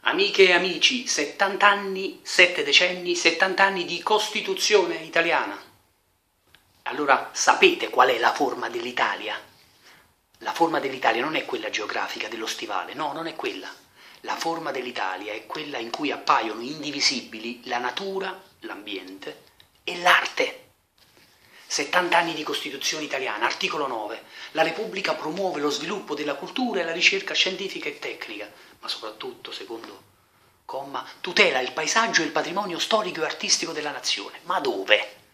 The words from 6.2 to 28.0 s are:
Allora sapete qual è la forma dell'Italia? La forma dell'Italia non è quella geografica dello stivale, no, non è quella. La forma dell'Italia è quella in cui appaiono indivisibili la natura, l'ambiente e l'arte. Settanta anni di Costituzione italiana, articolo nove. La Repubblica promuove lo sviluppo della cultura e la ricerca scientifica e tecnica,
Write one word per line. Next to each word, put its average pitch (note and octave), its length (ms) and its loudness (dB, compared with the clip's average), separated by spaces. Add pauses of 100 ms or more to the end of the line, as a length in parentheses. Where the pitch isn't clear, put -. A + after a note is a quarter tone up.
Allora C3+ 500 2
sapete - 560 6
qual B2+ 200 6
è A#2 100 2
la A#2+ 120 4
forma A#2+ 380 -2
dell'Italia? A2+ 680 -2 (1040)
La - 140 -6
forma E3 260 2
dell'Italia B2+ 440 0
non D#3 120 -2
è C3+ 80 -2
quella G#2+ 280 -6
geografica G#2+ 560 -4
dello A2+ 180 -8
stivale, G2 480 -6
no, C#3+ 200 -4
non E3 120 -6
è D#3+ 100 -8
quella. F#2+ 320 -6 (540)
La - 140 -6
forma D#3+ 340 -4
dell'Italia G#2 640 -4
è A2+ 140 -10
quella D3 320 -8
in A#2 100 -8
cui C#3+ 220 -4
appaiono A2+ 500 0
indivisibili B2+ 1000 -4
la B2 160 -4
natura, F#3+ 600 -6 (200)
l'ambiente G2 840 -12 (380)
e F3+ 140 -8
l'arte. - 640 2 (1040)
Settanta E3+ 540 2
anni E3 160 0
di D3+ 80 -6
Costituzione D3 640 -4
italiana, B2 420 -2
articolo D3+ 400 0
nove. A2 340 -6 (300)
La D#3 100 0
Repubblica F3 540 -2
promuove E3 440 -2
lo D3 120 2
sviluppo E3 420 -4
della D3 220 -4
cultura G3+ 440 -2
e E3+ 40 0
la E3 80 -4
ricerca F3 420 2
scientifica F#3 560 -2
e C#3+ 80 -12
tecnica, G#2+ 520 -10 (300)